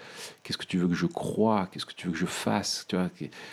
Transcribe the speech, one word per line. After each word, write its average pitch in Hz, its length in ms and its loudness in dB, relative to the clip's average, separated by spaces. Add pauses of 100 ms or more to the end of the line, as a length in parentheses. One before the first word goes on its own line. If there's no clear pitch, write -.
(420)
Qu'est-ce - 160 -4
que - 80 -8
tu 92 100 -2
veux 90 100 6
que 87 80 4
je 85 120 4
croie ? 101 640 2
Qu'est-ce - 160 -8
que - 80 -16
tu - 140 -6
veux 87 40 0
que 80 60 -2
je 90 80 2
fasse ? » - 640 0
Tu 95 80 0
vois, 90 120 2
que-, - 160 -8 (280)